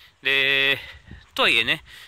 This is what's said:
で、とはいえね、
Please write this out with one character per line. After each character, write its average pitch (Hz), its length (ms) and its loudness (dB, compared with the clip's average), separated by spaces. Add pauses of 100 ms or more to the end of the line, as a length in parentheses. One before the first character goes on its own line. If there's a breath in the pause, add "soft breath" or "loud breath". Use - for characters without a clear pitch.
(240 loud breath)
で、 135 560 2 (560 loud breath)
と 262 80 0
は 202 60 4
い 131 80 2
え 113 80 2
ね、 151 180 -4 (240 loud breath)